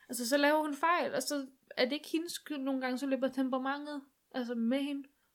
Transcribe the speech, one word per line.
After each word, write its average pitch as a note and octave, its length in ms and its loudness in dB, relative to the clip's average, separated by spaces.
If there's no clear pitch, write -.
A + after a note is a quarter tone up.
altså, A#3 200 -4
så C#4+ 80 6
laver D4 240 6
hun D4+ 140 -2
fejl, E4 400 2
og C4 80 0
så C#4 240 -2
er B3+ 80 4
det A#3+ 80 0
ikke D4+ 180 -6
hendes E4 200 -2
skyld. - 260 -8
Nogle C4+ 240 -2
gange, B3+ 160 0
så C#4 80 -4
løber C4+ 220 2
temperamentet, C4+ 720 -2
altså, B3 240 -4
med A#3 240 2
hende. C#4 280 -4